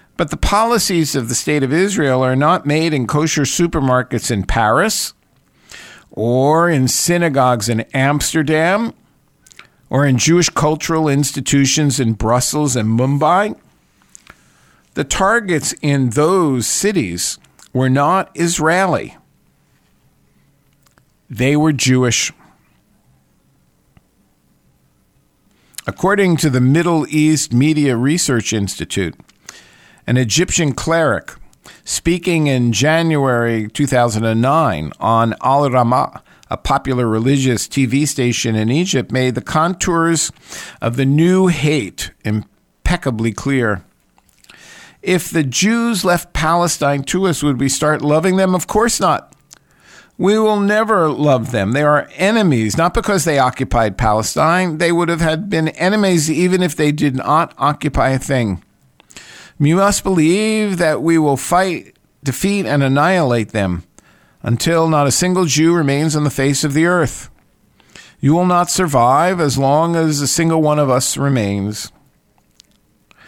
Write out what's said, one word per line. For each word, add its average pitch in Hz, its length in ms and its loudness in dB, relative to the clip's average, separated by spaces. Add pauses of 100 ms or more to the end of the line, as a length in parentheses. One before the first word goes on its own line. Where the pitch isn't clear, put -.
(160)
But 180 140 -4
the 160 60 -8
policies 196 800 0
of 123 140 -2
the 117 80 -4
State 151 260 -2
of 131 100 -2
Israel 156 500 0
are 131 140 0
not 147 300 0
made 156 260 0
in 131 140 -2
kosher 151 360 0
supermarkets 131 880 -2
in 101 140 -2
Paris, 120 680 0 (960)
or 135 580 2
in 135 180 2
synagogues 131 840 0
in 113 140 -2 (120)
Amsterdam, 156 960 0 (960)
or 139 160 2
in 131 140 2
Jewish 165 320 2
cultural 156 580 0
institutions 139 920 0
in 113 160 0
Brussels 123 600 0
and 107 120 -2
Mumbai. 143 680 0 (1400)
The 147 100 -4
targets 190 760 -2
in 139 300 0
those 147 560 0
cities 120 720 -4 (340)
were 127 180 0
not 151 440 0
Israeli. 165 840 0 (2250)
They 127 240 0
were 151 200 2
Jewish. 127 580 0 (3500)
According 190 520 0
to 160 100 0
the 127 140 2
Middle 156 480 2
East 151 420 0
Media 147 420 2
Research 127 600 0
Institute, 98 600 -4 (920)
an 120 100 0
Egyptian 143 560 0
cleric, 156 600 -2 (500)
speaking 170 640 -2
in 123 260 0
January 127 960 0
two 143 180 -2
thousand 120 380 0
and 113 160 0
nine 120 580 0
on 113 440 0
Al 139 280 2
Rama, 123 520 0 (280)
a - 60 -4
popular 135 500 -2
religious 123 640 0
T 139 160 0
V 135 220 0
station 123 500 -2
in 110 140 0
Egypt, 151 420 -2
made 127 220 -2
the 120 80 -6
contours 165 920 -2 (480)
of 117 160 -4
the 135 80 0
new 175 440 4
hate 147 640 -2 (120)
impeccably 113 1080 -4
clear. 117 520 -2 (1200)
"If 180 260 -2
the 165 160 0
Jews 220 600 0
left 175 260 0
Palestine 151 720 0
to 190 220 -2
us, 170 160 -2
would 139 180 0
we 139 80 0
start 151 320 0
loving 160 360 2
them? 190 180 2
Of 170 120 -4
course 220 320 0
not. - 360 -2 (840)
We 196 160 2
will 214 220 2
never 208 500 2
love 131 440 0
them. 101 180 0
They 143 140 0
are 147 320 2
enemies, 165 600 2
not 165 160 0
because 196 320 -2
they 147 140 0
occupied 123 580 0
Palestine. 156 840 0
They 170 120 0
would 170 180 0
have 170 120 -2
had 160 280 -2
been 160 200 -2
enemies 180 600 0
even 175 320 0
if 180 140 -2
they 151 160 0
did 147 240 -2
not 147 420 -2
occupy 139 520 -2
a 131 100 0
thing. 117 420 -2 (1000)
You 151 160 4
must 196 260 2
believe 196 760 0
that 156 240 0
we 165 160 2
will 147 180 2
fight, 175 600 -2 (280)
defeat, 196 420 -2
and 139 160 0
annihilate 135 680 0
them 92 340 -2 (580)
until 165 460 0
not 147 180 2
a 131 60 2
single 180 320 0
Jew 156 280 2
remains 151 440 0
on 151 80 0
the 139 60 0
face 143 340 -2
of 143 100 -2
the 156 120 2
earth. 175 440 -2 (880)
You 139 160 2
will 180 120 2
not 175 260 2
survive 151 640 2
as 143 180 0
long 151 380 2
as 156 260 0
a 143 60 -2
single 165 340 0
one 151 200 2
of 139 100 2
us 127 260 0
remains." 104 760 -2 (1400)